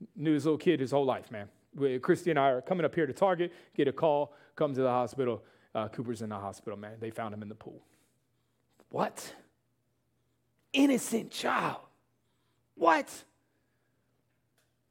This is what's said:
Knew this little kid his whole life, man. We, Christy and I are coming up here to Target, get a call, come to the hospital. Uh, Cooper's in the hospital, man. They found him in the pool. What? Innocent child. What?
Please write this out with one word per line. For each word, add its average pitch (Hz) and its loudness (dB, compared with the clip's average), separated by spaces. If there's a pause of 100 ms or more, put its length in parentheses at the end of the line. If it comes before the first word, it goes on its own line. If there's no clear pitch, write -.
(140)
Knew 156 0
this 139 0
little 156 0
kid 160 2
his 127 -4
whole 139 2
life, 113 -2
man. 104 -12 (260)
We, 135 -2
Christy 165 0
and 156 2
I 139 6
are 127 0
coming 175 -2
up 131 0
here 160 0
to 131 -4
Target, 175 0 (240)
get 143 6
a 131 0
call, 147 2 (220)
come 147 0
to 127 0
the 127 4
hospital. 123 0 (320)
Uh, 110 -4
Cooper's 113 -8
in 113 -8
the 107 -8
hospital, 101 -10
man. 107 -16
They 113 -8
found 110 -8
him 104 -10
in 104 -12
the 107 -14
pool. - -20 (1080)
What? - -6 (1400)
Innocent 254 2
child. - -2 (920)
What? 320 4 (1800)